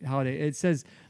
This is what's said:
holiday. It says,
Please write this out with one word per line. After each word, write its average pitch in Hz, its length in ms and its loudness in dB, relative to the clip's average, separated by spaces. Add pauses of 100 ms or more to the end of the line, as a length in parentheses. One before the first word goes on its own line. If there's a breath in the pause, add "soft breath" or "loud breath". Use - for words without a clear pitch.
holiday. 135 360 -2
It 147 140 -2
says, 165 300 2 (240 loud breath)